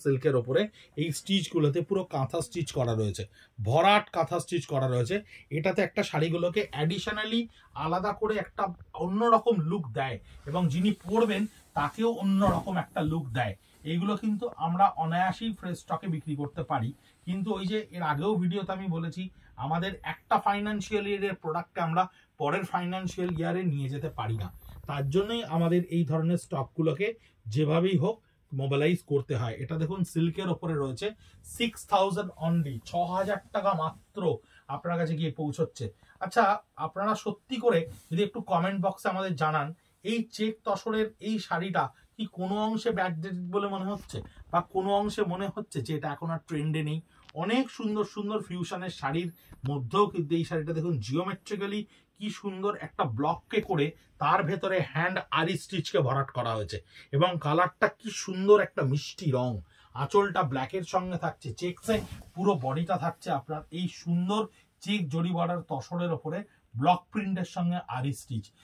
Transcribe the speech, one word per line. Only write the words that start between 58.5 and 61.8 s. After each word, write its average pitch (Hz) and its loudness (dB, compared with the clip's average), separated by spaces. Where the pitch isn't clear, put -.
একটা - -4
মিষ্টি 147 -2
রং, 123 0
আঁচলটা 185 2
ব্ল্যাকের 135 -2
সঙ্গে 180 0
থাকছে, - -6
চেকসে 175 -2